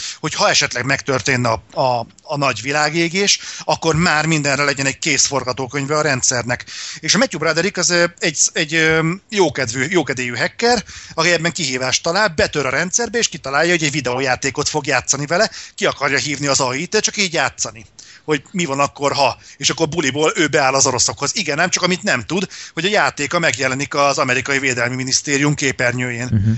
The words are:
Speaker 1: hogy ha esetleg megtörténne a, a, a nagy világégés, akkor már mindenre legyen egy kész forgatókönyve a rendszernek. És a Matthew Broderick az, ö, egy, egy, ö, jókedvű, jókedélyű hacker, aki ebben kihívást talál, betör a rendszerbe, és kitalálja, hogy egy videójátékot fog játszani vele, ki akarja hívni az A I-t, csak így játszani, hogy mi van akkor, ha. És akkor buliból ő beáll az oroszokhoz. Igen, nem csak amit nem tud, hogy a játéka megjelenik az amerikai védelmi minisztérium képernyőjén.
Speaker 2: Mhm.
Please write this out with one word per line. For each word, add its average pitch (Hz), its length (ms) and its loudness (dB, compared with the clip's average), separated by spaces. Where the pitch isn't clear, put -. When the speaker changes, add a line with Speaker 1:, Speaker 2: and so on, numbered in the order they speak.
Speaker 1:
hogy 156 140 -4
ha 202 140 2
esetleg 135 360 0
megtörténne 131 640 0
a, 113 320 -2
a, 123 260 0
a 151 140 -6
nagy 127 260 0
világégés, 156 760 0
akkor 160 300 2
már 156 320 2
mindenre 143 380 2
legyen 139 220 0
egy 131 120 -2
kész 143 280 0
forgatókönyve 135 720 -2
a 151 40 2
rendszernek. 123 640 0
És 156 140 0
a 185 40 4
Matthew 247 220 0
Broderick 165 360 0
az, 175 140 0
ö, 175 140 4
egy, 170 200 -2
egy, 160 220 -2
ö, 160 340 4
jókedvű, 135 640 0
jókedélyű 127 440 0
hacker, 214 500 0
aki 165 160 2
ebben 170 220 2
kihívást 131 500 -2
talál, 196 260 2
betör 151 380 0
a 127 40 0
rendszerbe, 196 480 -2
és 220 100 0
kitalálja, 151 420 0
hogy 170 120 2
egy 147 100 0
videójátékot 131 760 -2
fog 147 180 -4
játszani 143 400 0
vele, 190 240 0
ki - 120 -2
akarja 143 320 0
hívni 143 280 -2
az 135 140 2
A 127 140 0
I-t, 170 260 -4
csak 208 160 -2
így 190 160 -2
játszani, 117 520 -2
hogy 147 260 0
mi 175 140 -2
van 139 160 -2
akkor, 139 320 0
ha. 127 240 2
És 139 140 0
akkor 156 180 0
buliból 151 480 0
ő 160 100 4
beáll 135 280 4
az 139 120 4
oroszokhoz. 127 500 -2
Igen, 151 200 -2
nem 175 140 2
csak - 120 -2
amit 180 200 0
nem 139 240 0
tud, 185 200 -2
hogy 165 100 -4
a 196 40 2
játéka 147 500 0
megjelenik 135 560 0
az 143 240 2
amerikai 131 400 0
védelmi 123 360 0
minisztérium 139 600 0
képernyőjén. 123 760 -2
Speaker 2:
Mhm. 110 280 2